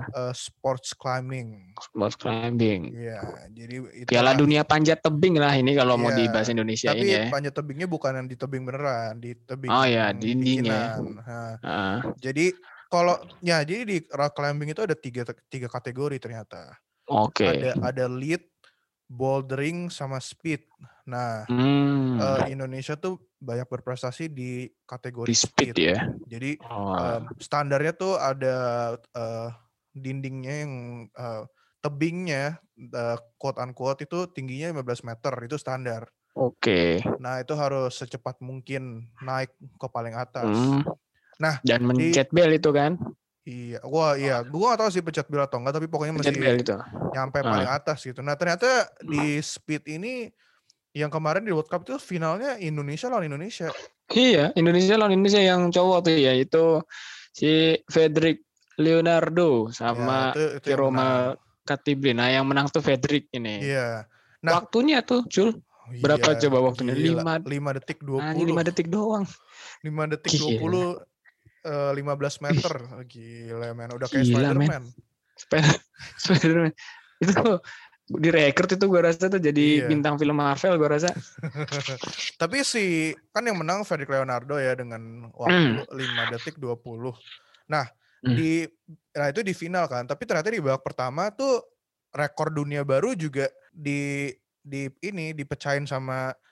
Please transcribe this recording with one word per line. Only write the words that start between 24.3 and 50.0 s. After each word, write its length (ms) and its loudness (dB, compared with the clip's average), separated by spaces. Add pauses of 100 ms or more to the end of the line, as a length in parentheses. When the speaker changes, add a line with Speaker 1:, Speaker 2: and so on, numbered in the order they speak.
Speaker 1:
di 380 -10 (160)
kategori 420 -10
Speaker 2:
Di 80 2
speed 380 2
Speaker 1:
speed. 20 -4
Speaker 2:
ya? 320 2 (220)
Speaker 1:
Jadi, 340 -8
Speaker 2:
Oh. 320 -6
Speaker 1:
em, 280 -2 (180)
standarnya 500 0
tuh 240 -2
ada, 400 0 (560)
eh, 380 -8 (420)
dindingnya 720 -8
yang, 120 -8 (360)
eh, 320 -10 (400)
tebingnya, 800 -4 (160)
eh, 400 -4 (180)
quote 240 -6
unquote 480 -6
itu 240 -6
tingginya 400 -8
lima 160 -6
belas 160 -4
meter, 300 -6 (100)
itu 160 -6
standar. 480 -8 (300)
Speaker 2:
Oke. 680 2 (160)
Speaker 1:
Nah, 240 -6
itu 160 -4
harus 400 -2
secepat 400 -10
mungkin 800 -10
naik 380 -4
ke 340 -16
paling 240 -6
atas. 320 -6
Speaker 2:
Hmm. 380 2 (560)
Speaker 1:
Nah, 260 0
Speaker 2:
Dan 240 4
Speaker 1:
di 220 4
Speaker 2:
mencet 180 4
bel 240 6
itu 160 4
kan? 240 4 (480)
Speaker 1:
Iya, 400 -12
wah, 320 2
iya. 300 0
Gua 320 2
nggak 80 2
tahu 80 2
sih 100 0
pencet 240 -4
bel 140 -2
atau 180 0
enggak, 220 -2
tapi 80 -6
pokoknya 240 -2
Speaker 2:
Pencet 240 0
Speaker 1:
mesti 80 0
Speaker 2:
bel 160 6
itu. 160 -2 (340)
Speaker 1:
nyampe 300 -4
Speaker 2:
Ah. 80 0
Speaker 1:
paling 240 0
atas 320 -4
gitu. 160 -12
Nah, 160 -4
ternyata 320 0 (320)
di 400 -2
speed 500 -8
ini 380 -8 (640)